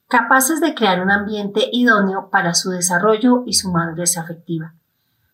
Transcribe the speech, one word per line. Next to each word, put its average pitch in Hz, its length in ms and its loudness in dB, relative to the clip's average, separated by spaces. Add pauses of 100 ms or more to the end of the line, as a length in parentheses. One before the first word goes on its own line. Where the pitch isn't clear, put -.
capaces 269 540 2
de 311 120 0
crear 185 280 2
un 190 80 0
ambiente 208 600 -2
idóneo 202 600 2
para 170 220 0
su 190 160 -2
desarrollo 214 760 2
y 208 60 -6
su 185 180 -2
madurez 170 460 -2
afectiva. 160 560 -8 (600)